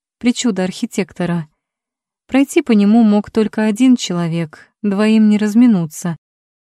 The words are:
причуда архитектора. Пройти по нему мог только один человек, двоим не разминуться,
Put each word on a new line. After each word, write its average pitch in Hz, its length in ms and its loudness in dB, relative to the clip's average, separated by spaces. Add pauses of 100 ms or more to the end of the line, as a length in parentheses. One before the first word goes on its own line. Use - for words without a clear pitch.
(220)
причуда 226 440 -2
архитектора. 175 840 -6 (800)
Пройти 277 340 0
по 254 120 -2
нему 208 280 4
мог 208 300 2
только 214 340 -2
один 233 300 2
человек, 170 760 -8 (120)
двоим 214 460 2
не 208 100 2
разминуться, 202 760 0 (520)